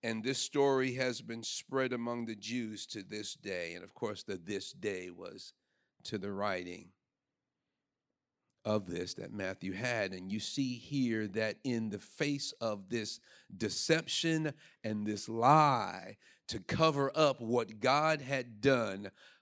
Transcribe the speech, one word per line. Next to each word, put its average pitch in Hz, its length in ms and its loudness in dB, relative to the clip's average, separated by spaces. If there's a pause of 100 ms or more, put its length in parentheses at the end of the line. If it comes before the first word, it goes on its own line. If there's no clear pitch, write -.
And 110 220 -2
this 135 140 0
story 135 560 4
has 127 280 -2
been 113 220 -8
spread 131 480 -2
among 120 340 -4
the 113 80 -6
Jews 110 540 -4
to 104 140 -8
this 104 320 -8
day. 87 400 -4
And 87 100 -10
of 98 100 -20
course, 107 300 -6
the 98 120 -4
"this 92 360 -6
day" 92 380 -4
was 90 440 -14 (500)
to 107 140 -6
the 101 140 -4
writing 92 600 -4 (1700)
of 107 220 0
this 87 280 -6
that - 180 -10
Matthew 95 400 -6
had. 107 400 -2
And 92 180 -10
you 104 100 -2
see 127 360 -4
here 117 520 -2
that 107 360 -2
in 113 260 0
the 101 80 -6
face 143 540 -4
of 104 360 -4
this 110 320 -4 (360)
deception 156 960 0 (280)
and 107 240 -2
this 104 220 -4
lie 113 920 4 (300)
to - 120 -4
cover 143 540 4
up 147 260 6
what 110 400 0
God 147 400 4
had 123 400 -4
done, 107 500 4 (320)